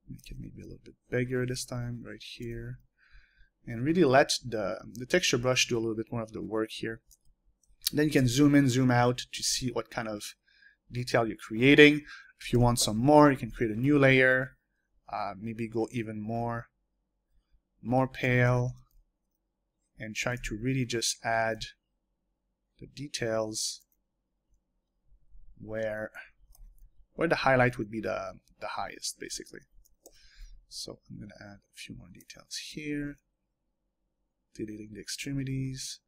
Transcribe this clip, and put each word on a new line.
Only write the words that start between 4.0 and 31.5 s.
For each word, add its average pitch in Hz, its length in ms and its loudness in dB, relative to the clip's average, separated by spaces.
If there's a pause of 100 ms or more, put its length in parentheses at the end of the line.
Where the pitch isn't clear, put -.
let 139 280 6 (140)
the, 104 320 -4 (140)
the 123 140 -10
texture 175 320 2
brush 127 300 2
do 120 100 0
a - 20 -2
little 113 160 -2
bit 110 160 -8
more 120 80 -4
of 110 120 -10
the 104 100 -10
work 110 280 -4
here. 113 300 -8 (960)
Then 151 140 2
you 143 40 -4
can 135 160 4
zoom 143 260 4
in, 143 140 6
zoom 127 220 2
out 123 320 2 (100)
to - 100 -10
see - 280 -2
what 113 200 -6
kind 117 160 -8
of 107 280 -10 (580)
detail 123 340 0
you're 101 120 -6
creating. 147 640 8 (400)
If - 120 -6
you 120 40 6
want 120 200 4
some 107 180 0
more, 147 340 8
you 135 60 0
can 113 140 -10
create 117 200 -2
a 107 80 -4
new 143 200 4
layer. 131 580 4 (560)
Uh, 101 260 -8
maybe 113 300 -8
go 110 240 0
even 110 300 -6
more, 117 460 -6 (1120)
more 123 260 0
pale, 123 680 0 (1200)
and 110 180 -10
try 123 280 -2
to 113 120 -6
really 127 300 -2
just - 360 -2
add 113 440 0 (1120)
the - 80 -18
details 113 960 -6 (1800)
where, 110 500 -6 (1000)
where 165 160 -2
the 156 80 2
highlight 123 400 4
would 104 140 -6
be 113 100 -8
the, 98 380 -8 (200)
the 107 100 -10
highest, - 520 -10
basically. - 400 -14 (1080)
So - 300 -16 (100)
I'm - 100 -16
gonna 107 200 -16
add 101 180 -20